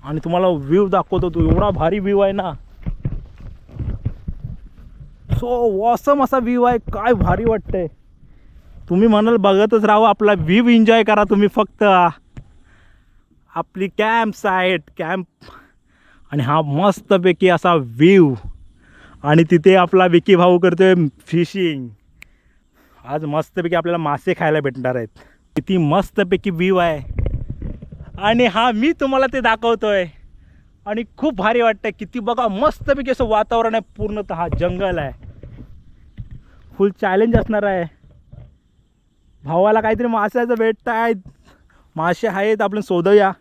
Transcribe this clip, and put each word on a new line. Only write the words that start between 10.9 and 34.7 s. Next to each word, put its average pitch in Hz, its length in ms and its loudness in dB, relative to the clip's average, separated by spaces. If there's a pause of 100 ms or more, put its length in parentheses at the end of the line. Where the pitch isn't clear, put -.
करा 208 280 2
तुम्ही 208 180 2
फक्त. - 360 -2 (1700)
आपली 185 360 -6 (100)
कॅम्प 220 360 0
साईट, 185 480 -2 (160)
कॅम्प. 180 280 -6 (1040)
आणि 143 100 -2
हा 147 200 0
मस्तपैकी 180 840 0
असा 175 260 2
व्ह्यू. 147 600 4 (880)
आणि 151 260 4
तिथे 175 240 4
आपला 185 320 4
विकी 175 300 4
भाऊ 175 220 4
करतोय 170 360 4 (320)
फिशिंग. 160 640 -4 (1160)
आज 156 200 -6
मस्तपैकी 160 500 -4
आपल्याला 170 240 -2
मासे 156 400 -4
खायला 156 220 0
भेटणार 127 360 -4
आहेत. 113 120 -6 (480)
किती 185 200 -2
मस्तपैकी 185 760 0
व्ह्यू 185 260 0
आहे. 160 420 -4 (1000)
आणि 226 280 2
हा 226 240 0
मी 226 200 0 (100)
तुम्हाला 269 320 0
ते 269 80 -4
दाखवतोय. 220 640 0 (840)
आणि 214 160 -8 (140)
खूप 285 180 -4
भारी 214 260 0
वाटतंय. 220 300 0
किती 214 300 -12
बघा 233 280 -4
मस्तपैकी 269 640 -2
असं 247 180 -2
वातावरण 220 460 0
आहे, 226 80 -2 (140)
पूर्णतः 202 500 -6 (120)
जंगल 180 400 -4